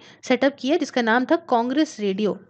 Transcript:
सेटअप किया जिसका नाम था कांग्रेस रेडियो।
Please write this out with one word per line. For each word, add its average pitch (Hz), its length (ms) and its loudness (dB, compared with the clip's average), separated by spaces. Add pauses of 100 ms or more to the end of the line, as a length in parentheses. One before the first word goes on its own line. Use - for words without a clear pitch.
(240)
सेटअप 262 360 2
किया 285 180 0
जिसका 269 240 -2
नाम 233 240 2
था 311 100 2
कांग्रेस 262 640 -2
रेडियो। 202 400 -2 (100)